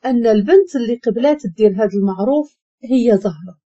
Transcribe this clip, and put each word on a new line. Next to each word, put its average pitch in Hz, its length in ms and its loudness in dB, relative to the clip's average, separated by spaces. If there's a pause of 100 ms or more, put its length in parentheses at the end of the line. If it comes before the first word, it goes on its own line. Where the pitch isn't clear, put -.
أن 240 220 0
البنت 285 480 4
اللي 240 200 -2
قبلات 247 460 -2 (160)
دير 214 260 2
هاد 196 100 -2
المعروف 202 640 -2 (260)
هي 233 340 2
زهرة. 180 520 -8